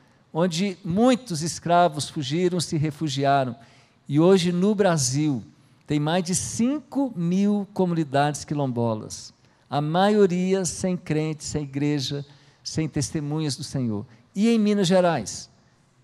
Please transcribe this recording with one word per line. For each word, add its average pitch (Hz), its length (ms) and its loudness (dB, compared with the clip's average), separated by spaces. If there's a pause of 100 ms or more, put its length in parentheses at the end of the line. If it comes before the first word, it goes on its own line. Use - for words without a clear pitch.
(340)
onde 175 500 -2
muitos 196 600 2
escravos 170 680 2
fugiram, 170 500 -2
se - 160 -4
refugiaram. 139 800 0 (520)
E 143 120 0
hoje 180 320 6
no 190 240 2
Brasil 147 680 0 (460)
tem 151 100 -2
mais 160 280 0
de 180 100 -2
cinco 269 800 -2
mil 196 580 0
comunidades 151 680 0
quilombolas, 117 920 -4 (360)
a 139 100 -4
maioria 185 840 2
sem 185 320 -4
crente, 156 460 -4
sem 151 200 -6
igreja, 143 600 -4 (360)
sem 160 280 -4
testemunhas 147 680 -4
do 147 80 -12
Senhor. 117 420 -4 (300)
E 214 140 2
em 233 100 4
Minas 202 280 2
Gerais, 175 640 0 (540)